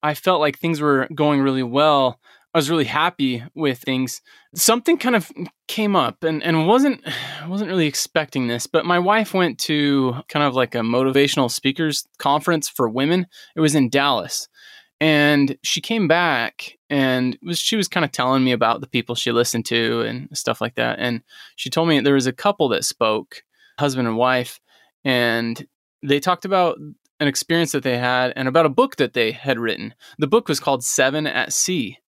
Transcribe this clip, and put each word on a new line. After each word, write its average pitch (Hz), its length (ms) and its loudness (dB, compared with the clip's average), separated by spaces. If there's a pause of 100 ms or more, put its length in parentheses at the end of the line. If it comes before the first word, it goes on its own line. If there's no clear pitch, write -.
I 151 100 0
felt 180 240 0
like 147 220 -2
things 165 200 -2
were 139 320 2
going 147 280 2
really 135 240 0
well, 139 560 2 (320)
I 165 60 2
was 139 100 0
really 160 160 2
happy 131 600 -2 (100)
with 139 240 -2
things, 131 440 -4 (320)
something 233 440 2
kind 247 160 0
of 208 160 0 (380)
came 208 260 -2
up 143 300 0
and, 160 180 0
and 160 240 2
wasn't, 254 340 2 (260)
<sighs> - 220 -14
wasn't 190 220 -4
really 175 160 2
expecting 143 640 -2
this, 120 180 -4
but - 180 0
my 175 140 2
wife 202 340 2
went 175 280 2
to 139 560 0 (120)
kind 147 160 0
of 131 100 0
like 127 200 0
a 123 40 -2
motivational 131 720 2
speakers 143 580 -4 (100)
conference 147 500 0
for 123 200 -2
women. 151 380 0 (280)
It 165 60 -4
was 151 140 2
in 135 140 2
Dallas. 139 600 -2 (540)
And 147 600 4
she - 180 -4
came 220 280 -2
back 151 680 0 (140)
and 131 500 0
was, 170 180 -6
she - 180 -2
was 202 120 0
kinda 165 200 0
telling 131 360 0
me 127 80 2
about 117 280 0
the 135 60 -10
people 120 280 -4
she - 180 -4
listened 117 340 0
to 117 360 0
and 120 340 -8
stuff - 240 -4
like 117 140 -6
that. 117 240 -2
And 120 240 -4 (340)
she - 140 -10
told 165 180 0
me 147 120 4
there 139 140 4
was 131 120 2
a 127 60 -2
couple 170 380 0
that 101 140 -2
spoke, - 580 -2 (360)
husband 131 300 0
and 110 80 -2
wife, 123 440 0 (440)
and 117 640 -2 (360)
they 143 180 0
talked 180 240 -2
about 185 340 0 (420)
an 147 80 2
experience 165 440 -2
that 135 100 -2
they 123 140 -2
had 127 400 0
and 131 120 -4
about 139 180 2
a 143 40 2
book 254 260 0
that 226 180 0
they 110 180 2
had 131 260 -4
written. 113 360 -6 (240)
The 151 80 0
book 220 220 2
was 143 120 -2
called 131 240 -2
Seven 143 420 0
at - 260 -4
Sea. - 460 -4 (100)